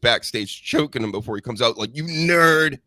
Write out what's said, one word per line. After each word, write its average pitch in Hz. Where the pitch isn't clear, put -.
backstage 113
choking 147
him 110
before 107
he 101
comes 110
out, 117
like, 110
You 147
nerd. 160